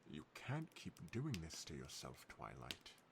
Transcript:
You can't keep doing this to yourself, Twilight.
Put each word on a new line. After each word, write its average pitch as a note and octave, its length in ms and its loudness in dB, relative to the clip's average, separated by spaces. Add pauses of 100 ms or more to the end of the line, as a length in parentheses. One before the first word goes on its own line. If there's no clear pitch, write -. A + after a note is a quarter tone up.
You D2+ 260 -2
can't D#3 420 2
keep - 180 -2 (180)
doing C3 300 6
this D#2+ 240 -2
to - 80 -2
yourself, C2 540 -4
Twilight. A#1+ 680 -4 (180)